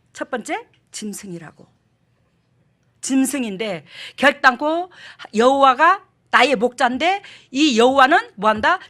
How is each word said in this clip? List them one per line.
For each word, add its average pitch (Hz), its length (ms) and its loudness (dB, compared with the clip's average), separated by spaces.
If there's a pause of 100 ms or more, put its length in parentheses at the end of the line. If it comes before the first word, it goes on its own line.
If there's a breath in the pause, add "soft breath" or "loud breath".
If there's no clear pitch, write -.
(140)
첫 - 160 -12
번째, 320 380 -10 (240)
짐승이라고. 196 760 -16 (1400)
짐승인데 226 840 -4 (320 loud breath)
결단코 294 760 0 (420 loud breath)
여호와가 269 720 2 (240)
나의 254 260 2
목자인데 254 680 -2 (280 loud breath)
이 269 280 0
여호와는 269 560 4
뭐한다? 214 440 0 (100)